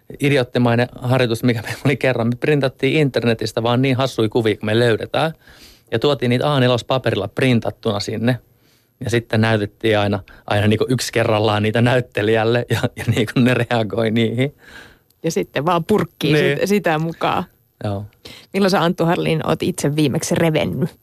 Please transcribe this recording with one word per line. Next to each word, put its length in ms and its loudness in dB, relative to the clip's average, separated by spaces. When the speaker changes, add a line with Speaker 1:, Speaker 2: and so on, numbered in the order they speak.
Speaker 1:
idioottimainen 680 0
harjoitus, 420 0
mikä 200 0
meillä 220 -12
oli 120 0
kerran. 300 0
Me 140 0
printattiin 600 0
internetistä 600 0
vaan 200 2
niin 140 2
hassuja 320 0
kuvia, 280 0
kun 100 -8
me 120 2
löydetään. 540 0
Ja 80 -2
tuotiin 320 0
niitä 240 0
A 60 2
nelos 240 2
paperilla 440 -2
printattuna 720 0
sinne. 380 -2
Ja 60 -6
sitten 300 0
näytettiin 580 0
aina, 240 -2
aina 200 0
niinku 220 2
yksi 240 -2
kerrallaan 500 2
niitä 200 0
näyttelijälle 880 2
ja, 100 0
ja 80 -8
niinku 240 0
ne 140 4
reagoi 560 -2
niihin. 440 0
Speaker 2:
Ja 80 -2
sitten 360 -4
vaan 180 0
purkkiin 500 0
Speaker 1:
Niin. 240 2
Speaker 2:
sit-, 100 -2
sitä 300 0
mukaan. 460 -4
Speaker 1:
Joo. 200 -4
Speaker 2:
Milloin 180 2
sä, 120 2
Anttu 220 0
Harlin, 420 0
oot 160 -2
itse 340 -2
viimeksi 380 0
revennyt? 560 0